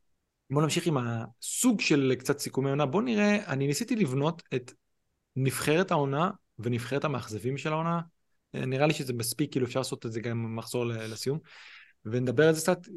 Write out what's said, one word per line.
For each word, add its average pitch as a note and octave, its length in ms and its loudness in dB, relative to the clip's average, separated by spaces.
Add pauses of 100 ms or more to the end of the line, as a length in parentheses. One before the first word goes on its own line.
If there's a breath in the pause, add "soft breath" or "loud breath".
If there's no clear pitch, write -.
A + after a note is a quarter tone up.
(500)
בוא C#3+ 120 2
נמשיך D#3+ 240 0
עם D#3 120 2
הסוג A#2+ 840 -2
של C3+ 380 4
קצת C#3+ 200 0
סיכומי C3+ 320 -2
עונה. C#3+ 160 2
בוא D#3+ 160 0
נראה, G#3 440 2
אני C#3 200 -2
ניסיתי F#3 300 -2
לבנות D#3 460 0 (120)
את B2 180 -4 (640)
נבחרת D3 540 2
העונה D3 400 2 (280)
ונבחרת A#2+ 460 -2
המאכזבים B2 540 -4
של D#3 140 -2
העונה. E3 280 0 (540)
אה, C3+ 120 -4
נראה C3 200 2
לי D#3 80 4
שזה C3+ 180 -4
מספיק, A#2+ 400 -2
כאילו, B2+ 140 2
אפשר B2+ 140 0
לעשות B2+ 260 -4
את A2+ 60 -6
זה A2+ 80 -4
גם A2+ 360 -4
מחזור A#2+ 300 -4
ל-, A#2 60 -2 (200)
לסיום. C3 260 -4 (680 loud breath)
ונדבר B2+ 440 4
על D#3+ 60 6
זה D#3 60 -2
קצת. F3+ 180 2 (180)